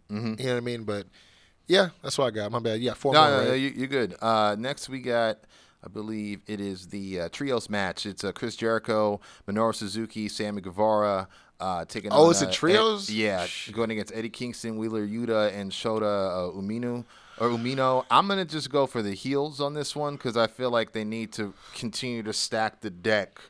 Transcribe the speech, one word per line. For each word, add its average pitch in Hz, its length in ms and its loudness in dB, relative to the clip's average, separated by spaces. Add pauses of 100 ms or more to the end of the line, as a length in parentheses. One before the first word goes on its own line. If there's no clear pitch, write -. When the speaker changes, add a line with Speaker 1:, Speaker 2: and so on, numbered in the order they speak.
(100)
Speaker 1:
Mm-hmm. 110 300 -4
Speaker 2:
you 127 60 -4
know 127 60 0
what 123 40 0
I 120 40 -2
mean? 120 240 -6
But, 101 220 -4 (600)
yeah, 180 240 4 (120)
that's 135 140 -6
what 135 100 2
I 120 40 0
got. 104 200 -4
My 120 80 0
bad. 113 220 0
Yeah, 120 140 -2
four 139 180 0
Speaker 1:
No, 151 80 10
Speaker 2:
more, 151 100 10
Speaker 1:
no, 139 100 4
Speaker 2:
right? 123 80 2
Speaker 1:
no, 127 60 2
you, 135 220 0
you're 127 100 -2
good. 123 360 0
Uh, 107 360 4
next, 131 300 -6
we 131 120 -8
got, 117 400 0 (440)
I - 40 -16
believe 107 580 -8
it 107 140 -6
is 95 280 -6
the, 95 320 -6
uh, 85 100 -4
trios 131 380 -2
match. 98 380 -2
It's, 98 180 -8
uh, 95 80 -2
Chris 117 240 -6
Jericho, 107 640 2 (260)
Minoru 110 280 2
Suzuki, 110 540 -6
Sammy 104 340 -6
Guevara, 101 640 2 (320)
uh, 90 240 -2
taking 104 280 -8
Speaker 2:
Oh, 147 120 10
Speaker 1:
on, 170 80 10
Speaker 2:
it's - 100 2
a 131 40 2
Speaker 1:
uh, - 20 0
Ed-, 92 60 -4
Speaker 2:
trios? 202 560 2
Speaker 1:
yeah, 104 360 0
Speaker 2:
Sh- - 240 -10
Speaker 1:
going 110 220 -2
against 104 220 -6
Eddie 113 160 -6
Kingston, 113 460 -8
Wheeler 110 300 -2
Yuta, 107 480 2
and 98 160 -6
Shota, 110 320 -2
uh, 95 580 0
Umino, 120 440 -4 (340)
or 117 120 2
Umino. 127 600 2
I'm 147 160 6
gonna 196 180 0
just 147 260 -6
go 139 160 4
for 123 140 -4
the 101 140 -2
heels 139 460 -2
on 143 140 -2
this 147 200 -6
one 143 240 -4
'cause 117 180 -4
I 113 120 6
feel 127 240 -4
like 113 200 2
they 110 120 -4
need 110 300 -6
to 104 200 -6 (200)
continue 120 500 -6
to 107 80 -4
stack - 480 -2
the 107 100 -6
deck 95 600 0